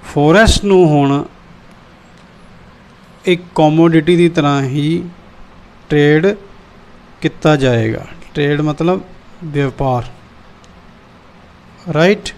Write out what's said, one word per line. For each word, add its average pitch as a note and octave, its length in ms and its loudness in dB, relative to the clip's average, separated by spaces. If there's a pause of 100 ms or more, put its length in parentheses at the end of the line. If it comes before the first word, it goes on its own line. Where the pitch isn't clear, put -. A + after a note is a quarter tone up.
(120)
forest F3 520 2
ਨੂੰ F#3 220 4
ਹੁਣ C#3+ 360 0 (2000)
ਇੱਕ F3+ 160 -2 (140)
commodity D#3+ 600 2
ਦੀ E3+ 140 2
ਤਰ੍ਹਾਂ C#3+ 320 -2
ਹੀ D3 420 -4 (840)
trade D3+ 380 2 (960)
ਕੀਤਾ D#3 340 0
ਜਾਏਗਾ। A#2 500 -2 (280)
trade D3 280 -2
ਮਤਲਬ E3 400 -4 (440)
ਵਪਾਰ, C3+ 600 -4 (1900)
right? F3+ 440 0